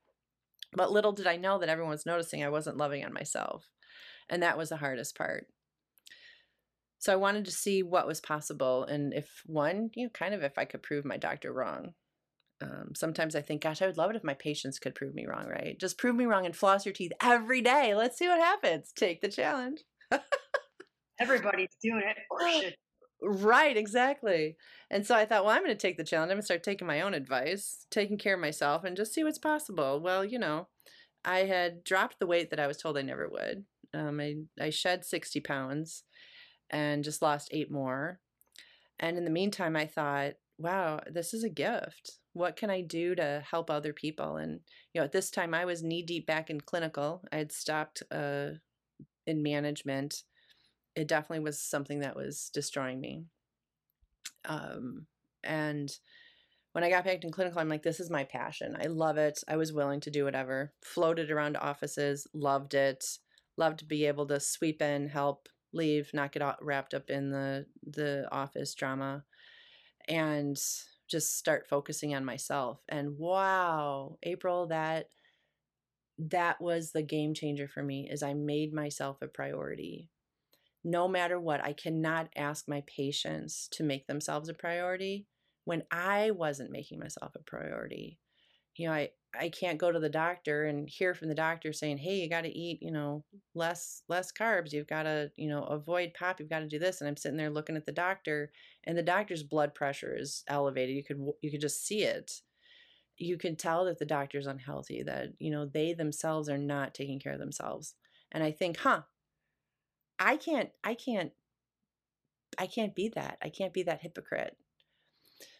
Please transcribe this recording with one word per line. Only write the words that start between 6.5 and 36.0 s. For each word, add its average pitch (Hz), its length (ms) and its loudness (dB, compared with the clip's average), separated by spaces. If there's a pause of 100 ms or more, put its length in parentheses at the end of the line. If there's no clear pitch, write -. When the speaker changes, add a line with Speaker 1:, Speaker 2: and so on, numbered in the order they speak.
Speaker 1:
So 202 160 4
I - 20 8
wanted 196 300 4
to 180 40 -8
see 196 320 2
what 175 240 4
was 156 140 -2
possible 143 640 0
and 143 300 0
if, - 320 -6
one, 165 480 2
you 240 100 -4
know, 240 60 -4
kind 190 240 -2
of 180 80 -2
if 139 160 -2
I - 80 0
could - 160 -12
prove 143 240 -2
my 104 100 -2
doctor - 340 -4
wrong. 123 440 -4 (640)
Um, - 340 -10
sometimes 160 400 -2
I 147 60 0
think, 151 220 -4
"Gosh, 156 180 -2
I 190 60 4
would 185 100 -2
love 170 140 2
it 226 60 -4
if 220 60 -6
my 147 120 -2
patients 143 440 -4
could 135 160 -6
prove 139 200 -6
me 58 120 -6
wrong, - 220 -6
right? - 320 -6
Just 185 160 -4
prove 247 180 2
me 247 120 4
wrong 196 180 6
and 165 100 -2
floss 202 300 6
your 196 80 -2
teeth 175 200 -4 (100)
every 240 400 6
day. 247 320 8
Let's 226 240 4
see 359 100 4
what 349 100 8
happens. 330 540 4
Take 175 300 2
the 202 80 0
challenge." 254 520 0 (280)
<laughs> - 1080 -4
Speaker 2:
Everybody's 208 640 2
doing 220 220 0
it. 214 140 0 (120)
Or - 120 -2
Speaker 1:
Oh. 339 180 4
Speaker 2:
should. 185 160 -4 (460)
Speaker 1:
Right, 220 540 8
exactly. 214 800 2 (340)
And 202 160 2
so 247 80 6
I 214 120 8
thought, 214 180 6
"Well, 214 100 8
I'm 339 80 6
gonna 302 120 2
take 180 240 0
the 160 60 -4
challenge. 160 260 2
I'm 196 60 2
gonna 208 60 -2
start 175 200 0
taking 196 240 -4
my 151 160 2
own 196 100 0
advice, 139 800 -2
taking 208 260 2
care 202 180 2
of 180 60 0
myself, 156 420 2
and 185 140 -4
just 220 160 -2
see 320 120 2
what's 302 140 0
possible." 175 640 0
Well, 185 240 2
you 233 140 -4
know, 165 300 0 (540)
I 185 180 4
had 175 440 2
dropped 196 340 4
the 196 80 2
weight 170 220 4
that 151 120 -2
I 143 60 4
was 147 120 -2
told 156 180 -2
I 139 60 2
never 131 260 -4
would. 57 380 -4 (260)
Um, 147 280 -2
I, 147 160 -2 (220)
I 156 120 0
shed 180 340 0
sixty - 360 -4
pounds 143 640 -4 (680)